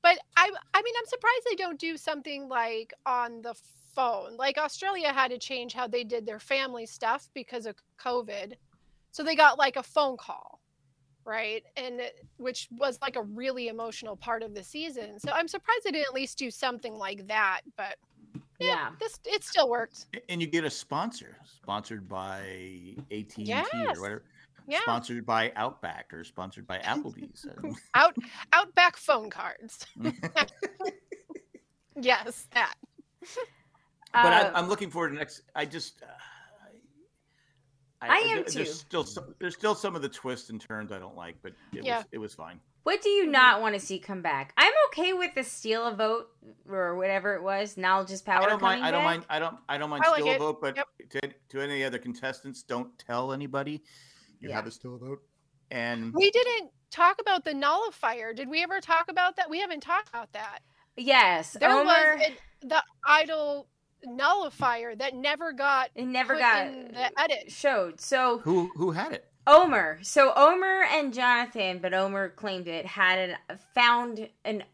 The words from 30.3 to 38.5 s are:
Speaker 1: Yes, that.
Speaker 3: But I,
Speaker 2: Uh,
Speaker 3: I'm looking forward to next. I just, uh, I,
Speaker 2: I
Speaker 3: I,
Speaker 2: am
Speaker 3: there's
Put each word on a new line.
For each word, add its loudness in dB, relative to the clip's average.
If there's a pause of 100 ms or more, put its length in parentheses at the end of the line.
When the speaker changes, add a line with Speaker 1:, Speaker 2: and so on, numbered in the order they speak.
Speaker 1:
Yes, 0
that. 0 (1400)
Speaker 3:
But 6
I, 8
Speaker 2:
Uh, 0
Speaker 3:
I'm 0
looking -2
forward -2
to -6
next. -10 (140)
I -4
just, -14
uh, -20 (2000)
I, -8
Speaker 2:
I -4
Speaker 3:
I, 8
Speaker 2:
am 0
Speaker 3:
there's -6